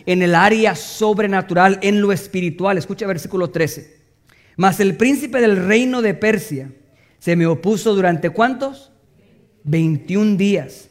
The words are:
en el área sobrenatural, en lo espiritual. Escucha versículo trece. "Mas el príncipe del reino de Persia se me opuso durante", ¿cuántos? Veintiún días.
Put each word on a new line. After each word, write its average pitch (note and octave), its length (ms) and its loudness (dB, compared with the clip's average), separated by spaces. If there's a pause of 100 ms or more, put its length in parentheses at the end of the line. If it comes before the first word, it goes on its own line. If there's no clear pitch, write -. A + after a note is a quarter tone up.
en F3+ 180 2
el F3 100 2
área G#3 420 4
sobrenatural, G3 1080 0
en G3+ 180 2
lo G3+ 100 2
espiritual. F#3 640 -2
Escucha G3 280 -8
versículo F#3 460 -4
trece. D3+ 460 -6 (600)
"Mas F#3+ 220 2
el F#3+ 180 2
príncipe C4 440 0
del G3 260 2
reino B3 340 2
de G#3 140 0
Persia D3 560 -4 (480)
se F3 160 0
me E3+ 100 2
opuso G3+ 480 0
durante", F3 380 0
¿cuántos? B3+ 600 -4 (720)
Veintiún E3 720 0
días. F3+ 560 -2